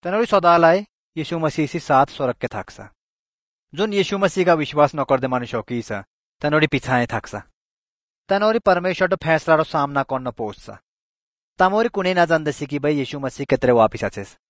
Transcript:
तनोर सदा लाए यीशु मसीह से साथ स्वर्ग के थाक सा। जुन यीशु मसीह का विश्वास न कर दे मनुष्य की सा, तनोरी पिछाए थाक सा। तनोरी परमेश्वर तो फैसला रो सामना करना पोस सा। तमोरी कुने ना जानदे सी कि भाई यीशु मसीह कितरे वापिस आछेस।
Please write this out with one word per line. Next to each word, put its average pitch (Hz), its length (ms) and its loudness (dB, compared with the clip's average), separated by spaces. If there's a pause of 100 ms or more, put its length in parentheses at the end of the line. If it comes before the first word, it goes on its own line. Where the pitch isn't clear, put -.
तनोर 202 240 -2
सदा 175 300 4
लाए 175 280 6 (320)
यीशु 160 220 -6
मसीह 156 280 -2
से 165 140 -8
साथ 139 260 2
स्वर्ग 127 300 -6
के - 100 -8
थाक - 240 -10
सा। 101 180 -20 (840)
जुन 202 200 -4
यीशु 202 260 -2
मसीह 185 280 0
का 170 80 6
विश्वास 147 400 2
न 143 100 -2
कर 131 160 2
दे 131 80 -4
मनुष्य 120 400 -4
की 120 140 -4
सा, 98 220 -10 (380)
तनोरी 151 240 2
पिछाए 127 400 0
थाक 113 200 -8
सा। 104 160 -12 (880)
तनोरी 214 300 0
परमेश्वर 180 500 0
तो 185 80 0
फैसला 160 380 0
रो 156 100 2
सामना 143 380 -4
करना 127 280 -6
पोस 110 320 -10
सा। 104 160 -20 (800)
तमोरी 208 300 2
कुने 180 260 -2
ना 175 100 4
जानदे 156 280 0
सी 143 140 -8
कि 143 120 -6
भाई 147 180 0
यीशु 143 240 -6
मसीह 135 260 -8
कितरे 127 260 2
वापिस 113 320 2
आछेस। 101 320 -8 (140)